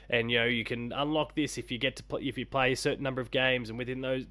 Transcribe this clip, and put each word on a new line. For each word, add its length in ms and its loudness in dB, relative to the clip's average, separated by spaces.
and, 200 4
you 80 6
know, 60 4
you 200 2
can 280 -6
unlock 420 0
this 220 0
if 140 -8
you 80 -2
get 180 0
to 60 -12
pl-, 180 -6
if 160 -4
you 80 -4
play 280 2
a 40 2
certain 260 0
number 200 -2
of 80 -8
games, 400 2
and 80 -6
within 240 -4
those, 280 -2